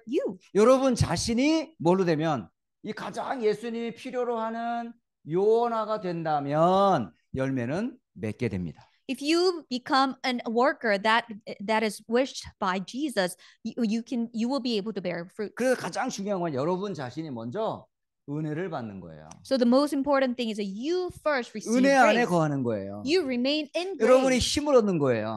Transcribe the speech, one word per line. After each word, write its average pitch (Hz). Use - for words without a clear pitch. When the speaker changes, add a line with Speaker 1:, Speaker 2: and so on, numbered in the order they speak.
Speaker 1:
you. 254
Speaker 2:
여러분 254
자신이 247
뭘로 185
되면, 151
이 214
가장 233
예수님이 226
필요로 240
하는 233
요원화가 220
된다면 165
열매는 135
맺게 107
됩니다. 90
Speaker 1:
If 254
you 339
become 262
an 247
worker 240
that, 220
that 220
is 208
wished 247
by 190
Jesus, 208
you, 226
you 226
can, 233
you 226
will 269
be 233
able 202
to 196
bear 170
fruit. 214
Speaker 2:
그래서 247
가장 208
중요한 196
건 170
여러분 180
자신이 156
먼저 123
은혜를 156
받는 110
거예요. 78
Speaker 1:
So 269
the 240
most 277
important 269
thing 226
is 208
that 208
you 330
first 269
receive 214
Speaker 2:
은혜 262
안에 233
Speaker 1:
grace. 226
Speaker 2:
거하는 151
거예요. 101
Speaker 1:
You 330
remain 269
in 359
Speaker 2:
여러분이 254
Speaker 1:
grace. -
Speaker 2:
힘을 294
얻는 208
거예요. 113